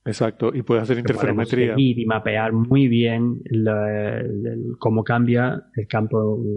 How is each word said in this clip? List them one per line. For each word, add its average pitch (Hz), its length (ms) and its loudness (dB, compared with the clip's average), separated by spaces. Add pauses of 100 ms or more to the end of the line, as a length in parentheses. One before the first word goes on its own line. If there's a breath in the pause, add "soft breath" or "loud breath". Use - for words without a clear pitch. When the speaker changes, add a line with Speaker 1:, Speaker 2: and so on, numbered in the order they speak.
Speaker 1:
Exacto, 113 480 -2
y 127 80 -4
puedes 117 220 2
hacer 117 140 0
Speaker 2:
Que 117 160 0
podemos 107 320 0
Speaker 1:
interferometría. 123 280 0
Speaker 2:
seguir 127 260 2
y 113 60 -2
mapear 110 480 0
muy 127 340 4
bien 117 640 2
la, 107 680 0
el, 110 260 -6
el, 117 180 -6 (140)
cómo 110 260 2
cambia 120 600 0 (100)
el 104 120 -6
campo 110 540 -2 (160)